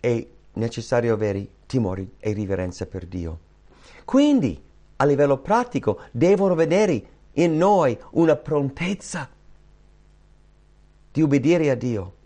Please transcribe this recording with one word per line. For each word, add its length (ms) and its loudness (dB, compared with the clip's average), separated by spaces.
è 260 -2
necessario 600 -2
avere 340 -4
timore 440 -4
e 140 -4
riverenza 540 -4
per 200 -12
Dio. 320 -10
Quindi, 560 2
a 80 0
livello 340 2
pratico, 640 -2
devono 440 2
vedere 500 2
in 240 2
noi 420 2
una 260 4
prontezza 920 -6
di 120 0
obbedire 480 2
a 40 2
Dio. 400 -6